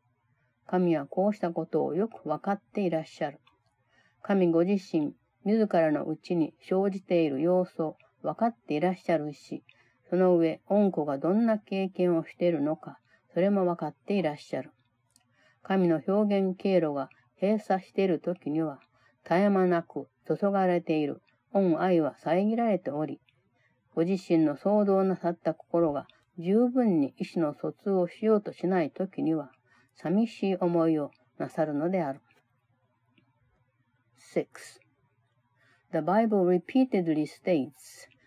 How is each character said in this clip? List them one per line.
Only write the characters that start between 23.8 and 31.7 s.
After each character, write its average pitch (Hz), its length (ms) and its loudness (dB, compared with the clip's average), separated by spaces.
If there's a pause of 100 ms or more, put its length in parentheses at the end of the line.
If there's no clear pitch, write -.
ご 160 80 0
自 185 180 -2
身 160 240 2
の 147 120 0
創 208 280 2
造 190 180 2
な 190 120 0
さ 170 140 -4
っ 175 60 -6
た 160 180 -4
心 170 400 0
が 139 140 -6 (320)
十 208 300 2
分 233 320 2
に 139 160 -2
意 196 80 -4 (100)
思 165 100 0
の 147 80 -2
疎 151 200 -8
通 - 180 -6
を 180 160 2
し - 180 -8
よ 220 120 4
う 202 40 0
と 170 120 -10
し - 120 -10
な 180 160 0
い 147 100 -4
と 190 160 -6
き - 140 -10
に 156 140 0
は、 143 160 -8 (440)
寂 190 300 0
し 202 260 -4
い 185 40 0
思 170 320 0
い 160 100 2
を 143 140 -4 (260)
な 143 120 -8
さ 160 160 -2
る 151 80 -6